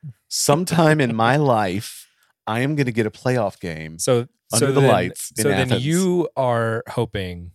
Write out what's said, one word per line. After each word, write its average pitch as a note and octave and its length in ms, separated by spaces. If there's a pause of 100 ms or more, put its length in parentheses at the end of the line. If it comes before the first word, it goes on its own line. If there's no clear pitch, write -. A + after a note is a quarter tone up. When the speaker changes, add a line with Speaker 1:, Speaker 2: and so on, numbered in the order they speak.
(280)
Speaker 1:
Sometime D#3 720
in A#2+ 160
my A#2 200
<laughs> C#3+ 220
life, G2+ 500 (400)
I A2 140
am C#3+ 140
gonna C3 160
get A2 140
a G#2+ 60
playoff A#2+ 480
game D#2+ 400
Speaker 2:
So, B2 280 (240)
Speaker 1:
under A#2 160
Speaker 2:
so C#3 40
Speaker 1:
the C#3 100
Speaker 2:
then, C3 80
Speaker 1:
lights F#2 480
in G#2+ 60
Speaker 2:
so C#3+ 60
then F#2+ 100 (120)
Speaker 1:
Athens. A#2 140
Speaker 2:
you F3 500
are A#2 540
hoping F#2 640